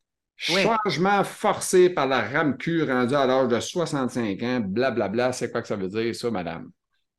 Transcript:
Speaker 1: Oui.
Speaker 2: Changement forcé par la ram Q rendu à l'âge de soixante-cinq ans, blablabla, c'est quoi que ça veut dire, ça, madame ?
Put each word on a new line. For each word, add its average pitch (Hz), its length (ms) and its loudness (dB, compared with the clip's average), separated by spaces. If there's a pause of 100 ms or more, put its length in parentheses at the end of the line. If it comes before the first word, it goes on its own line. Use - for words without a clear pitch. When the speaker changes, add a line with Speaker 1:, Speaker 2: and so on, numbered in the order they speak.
(500)
Speaker 1:
Oui. 185 140 2
Speaker 2:
Changement 196 600 2
forcé - 680 2
par 156 180 0
la 131 140 2
ram 131 360 0
Q 170 260 0
rendu 127 320 2
à 139 120 4
l'âge 131 200 4
de 117 120 2
soixante-cinq 127 840 -2
ans, 127 160 -2
blablabla, 113 760 0
c'est 117 180 -6
quoi 117 100 -4
que - 60 -8
ça 113 80 -4
veut 95 120 -4
dire, 110 280 -2
ça, 120 160 -4
madame ? 82 380 -6 (500)